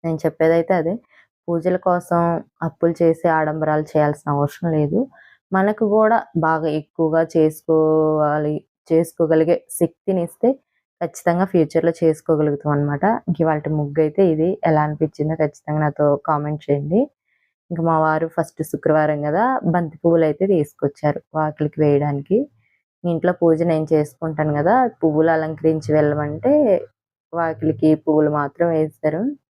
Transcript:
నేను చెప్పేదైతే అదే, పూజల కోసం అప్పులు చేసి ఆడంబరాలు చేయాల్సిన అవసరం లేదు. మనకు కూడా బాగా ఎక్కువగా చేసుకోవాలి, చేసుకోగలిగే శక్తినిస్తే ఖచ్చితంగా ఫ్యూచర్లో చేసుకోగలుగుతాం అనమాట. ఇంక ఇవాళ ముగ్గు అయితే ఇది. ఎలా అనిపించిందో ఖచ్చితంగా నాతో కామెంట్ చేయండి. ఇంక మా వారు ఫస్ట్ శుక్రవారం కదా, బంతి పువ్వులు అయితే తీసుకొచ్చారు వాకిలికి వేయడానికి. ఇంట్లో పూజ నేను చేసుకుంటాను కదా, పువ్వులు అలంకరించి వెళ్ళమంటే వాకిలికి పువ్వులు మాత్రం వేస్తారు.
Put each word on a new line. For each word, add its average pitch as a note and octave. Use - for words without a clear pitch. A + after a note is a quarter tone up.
నేను D#3+
చెప్పేదైతే E3
అదే, E3+
పూజల E3+
కోసం F3
అప్పులు E3+
చేసి E3
ఆడంబరాలు D#3
చేయాల్సిన D3
అవసరం C#3+
లేదు. D3+
మనకు G#3
కూడా A3
బాగా D#3+
ఎక్కువగా D#3
చేసుకోవాలి, D#3
చేసుకోగలిగే D#3+
శక్తినిస్తే F3+
ఖచ్చితంగా F3
ఫ్యూచర్లో E3
చేసుకోగలుగుతాం D3+
అనమాట. C#3+
ఇంక F3
ఇవాళ D#3
ముగ్గు D3
అయితే D#3
ఇది. D#3
ఎలా D#3
అనిపించిందో D3+
ఖచ్చితంగా D3+
నాతో D3+
కామెంట్ D3+
చేయండి. C#3+
ఇంక E3
మా E3
వారు D#3
ఫస్ట్ -
శుక్రవారం D3+
కదా, D#3
బంతి E3+
పువ్వులు E3
అయితే D#3
తీసుకొచ్చారు D3
వాకిలికి D3+
వేయడానికి. C#3+
ఇంట్లో E3+
పూజ E3
నేను D#3
చేసుకుంటాను D#3
కదా, D#3+
పువ్వులు D#3+
అలంకరించి D#3+
వెళ్ళమంటే D3+
వాకిలికి D#3+
పువ్వులు D3+
మాత్రం D3
వేస్తారు. D#3